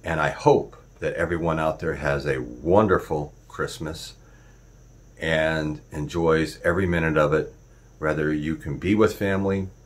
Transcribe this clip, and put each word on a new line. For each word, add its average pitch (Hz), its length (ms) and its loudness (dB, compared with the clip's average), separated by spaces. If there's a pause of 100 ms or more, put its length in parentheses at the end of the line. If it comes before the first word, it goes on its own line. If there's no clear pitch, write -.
And 80 160 -2
I 73 80 2
hope - 480 2 (220)
that 78 160 -2
everyone 82 440 0
out 78 220 0
there 80 140 -4
has 71 320 -2
a 67 160 -2
wonderful 78 880 2 (160)
Christmas - 680 -8 (1000)
and 78 640 0 (120)
enjoys 80 720 0
every 87 240 2
minute 80 300 2
of 76 160 4
it, 76 220 0 (440)
whether 78 320 0
you 78 240 -2
can 73 220 -8
be 90 180 0
with 107 220 4
family 98 520 -2 (180)